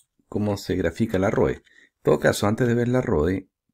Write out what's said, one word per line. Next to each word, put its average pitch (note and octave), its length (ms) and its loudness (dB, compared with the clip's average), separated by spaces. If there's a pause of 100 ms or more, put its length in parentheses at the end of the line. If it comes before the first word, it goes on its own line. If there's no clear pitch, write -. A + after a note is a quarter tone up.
(280)
cómo G#2 300 -2
se F#2 180 -4
grafica F#2 420 -2
la G2 120 2
roe. E2 240 2
En - 80 -14 (400)
todo D3+ 160 2
caso, - 280 0
antes A2 200 0
de A#2 80 2
ver A#2+ 140 0
la B2+ 120 2
roe, F#2+ 480 0 (260)